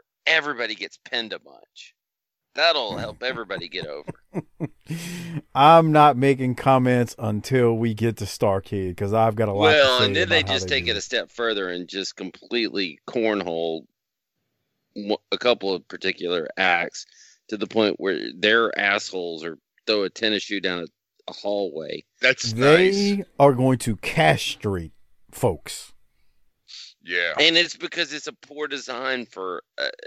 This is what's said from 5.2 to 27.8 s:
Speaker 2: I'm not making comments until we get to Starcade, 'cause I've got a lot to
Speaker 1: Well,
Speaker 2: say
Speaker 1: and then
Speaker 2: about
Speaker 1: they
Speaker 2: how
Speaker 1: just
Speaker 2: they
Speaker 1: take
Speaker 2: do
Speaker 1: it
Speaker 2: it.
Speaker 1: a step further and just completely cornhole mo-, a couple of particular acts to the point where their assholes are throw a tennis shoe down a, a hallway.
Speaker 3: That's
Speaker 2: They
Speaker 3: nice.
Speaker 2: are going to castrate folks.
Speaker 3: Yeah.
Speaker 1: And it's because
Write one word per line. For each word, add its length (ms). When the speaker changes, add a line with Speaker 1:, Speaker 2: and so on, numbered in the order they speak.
Speaker 2:
I'm 360
not 240
making 400
comments 640
until 560
we 200
get 240
to 80
Starcade, 680
'cause 180
I've 220
got 140
a 40
lot 180
to 60
Speaker 1:
Well, 220
Speaker 2:
say 60
Speaker 1:
and 100
then 120
Speaker 2:
about 80
Speaker 1:
they 60
Speaker 2:
how 120
Speaker 1:
just 140
Speaker 2:
they 100
Speaker 1:
take 80
Speaker 2:
do 60
Speaker 1:
it 40
Speaker 2:
it. 40
Speaker 1:
a 20
step 300
further 380
and 180
just 280
completely 840
cornhole 720
mo-, 260
a 60
couple 360
of 140
particular 600
acts 480
to 80
the 100
point 320
where 200
their 420
assholes 640
are 140
throw 180
a 60
tennis 340
shoe 180
down 180
a, 60
a 40
hallway. 720
Speaker 3:
That's 320
Speaker 2:
They 640
Speaker 3:
nice. 80
Speaker 2:
are 160
going 260
to 180
castrate 960
folks. 600
Speaker 3:
Yeah. 340
Speaker 1:
And 200
it's 180
because 380